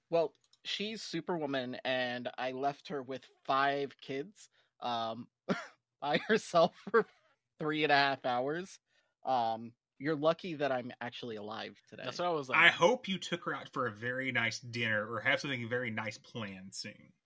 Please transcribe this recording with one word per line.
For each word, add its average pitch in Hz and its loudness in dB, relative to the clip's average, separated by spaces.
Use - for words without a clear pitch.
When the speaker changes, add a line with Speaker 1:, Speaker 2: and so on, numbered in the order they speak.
Speaker 1:
Well, 165 2
she's 214 -6
Superwoman, 139 -4
and 123 -2
I 131 -2
left 139 -4
her 147 -6
with 127 -10
five 139 2
kids, 143 -8
um, 117 -4
<laughs> - -6
by 147 2
herself 180 4
for 220 4
three 151 0
and 147 6
a 143 10
half 139 4
hours. 135 -2
Um, 117 0
you're 151 0
lucky 160 2
that 139 2
I'm 123 -2
actually 120 -8
alive 104 -8
today. - -16
Speaker 2:
That's 127 -6
what 175 0
I 175 2
was 139 -2
like. 139 2
Speaker 3:
I 165 10
hope 175 6
you 190 -2
took - -6
her 156 -4
out - -10
for 131 0
a 117 -2
very 123 -4
nice 113 0
dinner 113 -2
or 113 -6
have 135 2
something 127 -4
very 123 -2
nice 110 -6
planned 98 -12
soon. - -12